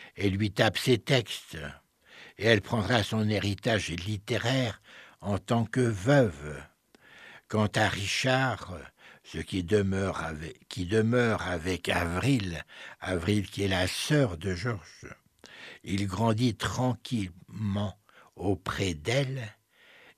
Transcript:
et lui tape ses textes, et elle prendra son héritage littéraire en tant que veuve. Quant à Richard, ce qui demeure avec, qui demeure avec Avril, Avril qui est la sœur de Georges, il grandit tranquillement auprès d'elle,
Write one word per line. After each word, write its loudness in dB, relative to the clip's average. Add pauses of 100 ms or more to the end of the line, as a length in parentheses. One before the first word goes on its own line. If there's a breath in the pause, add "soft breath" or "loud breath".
(140 loud breath)
et 0
lui 0
tape 2
ses 4
textes, -2 (800 loud breath)
et -2
elle 6
prendra 0
son 0
héritage 0
littéraire -2 (400 loud breath)
en -2
tant 0
que -2
veuve. 2 (880 loud breath)
Quant 2
à 4
Richard, 0 (440 loud breath)
ce -12
qui -4
demeure 2
avec, -10
qui -6
demeure 4
avec -2
Avril, 0 (340 loud breath)
Avril 0
qui -6
est 0
la 2
sœur 0
de -2
Georges, -8 (680 loud breath)
il -2
grandit 2
tranquillement -4 (360 loud breath)
auprès -2
d'elle, -2 (640 loud breath)